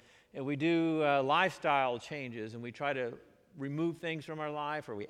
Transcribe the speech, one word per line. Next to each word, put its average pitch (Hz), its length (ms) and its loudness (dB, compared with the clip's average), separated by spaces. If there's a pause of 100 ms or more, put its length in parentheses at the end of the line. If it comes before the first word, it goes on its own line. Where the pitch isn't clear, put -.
(340)
and 135 120 -6
we 143 100 -2
do, 160 480 4
uh, 143 180 6
lifestyle 139 800 4
changes, 117 540 -8
and 117 100 -10
we 120 80 -8
try 143 220 -2
to 127 180 -2 (460)
remove 151 420 -2
things 160 260 -6
from 156 160 -8
our 151 100 -4
life, 151 380 -4
or 113 60 -6
we 104 140 -6